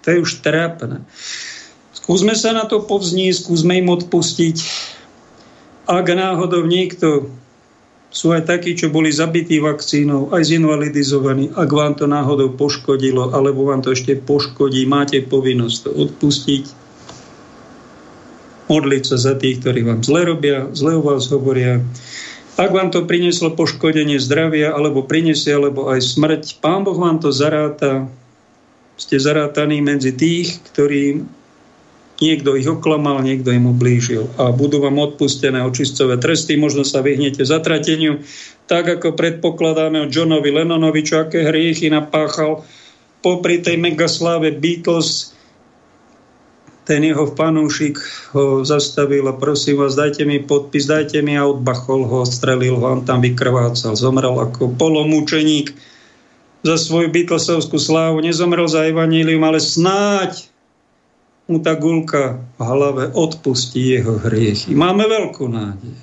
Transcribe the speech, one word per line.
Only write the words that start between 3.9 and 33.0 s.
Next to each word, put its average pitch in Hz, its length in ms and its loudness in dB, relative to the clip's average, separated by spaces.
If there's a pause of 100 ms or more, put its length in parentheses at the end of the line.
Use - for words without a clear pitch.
odpustiť. 170 720 0 (1300)
Ak 180 160 2
náhodou 175 640 0
niekto, 160 640 0 (800)
sú - 160 0
aj 165 160 0
takí, 175 320 -2
čo 151 160 -2
boli 156 160 2
zabití 165 480 0
vakcínou, 147 720 0
aj 170 160 2
zinvalidizovaní, 143 1040 0
ak - 160 0
vám 147 320 0
to 147 80 0
náhodou 143 480 2
poškodilo, 131 800 0
alebo 139 320 2
vám 131 160 0
to 127 80 -2
ešte 127 240 0
poškodí, 135 720 0
máte 143 320 2
povinnosť 131 640 0
to - 80 -6
odpustiť. 143 760 0 (2000)
Modliť 139 320 2
sa 131 160 0
za 135 160 2
tých, 123 240 -2
ktorí 123 240 -2
vám 117 240 0
zle 170 240 2
robia, 143 480 0
zle 156 160 2
o 156 80 2
vás 135 240 0
hovoria. 127 560 2 (720)
Ak 190 160 0
vám 180 240 0
to 175 80 2
prinieslo 175 480 0
poškodenie 156 720 0
zdravia, 151 480 0
alebo 147 320 0
prinesie, 156 480 0
alebo 139 400 0
aj 131 80 2
smrť, 147 640 -2
Pán 190 240 0
Boh 185 80 -2
vám 165 240 2
to 147 160 0
zaráta. 143 720 0 (880)
Ste - 240 -2
zarátaní 147 640 0
medzi 139 320 0
tých, 170 560 0
ktorým 143 720 0 (720)
niekto 143 400 0
ich 135 160 0
oklamal, 147 560 0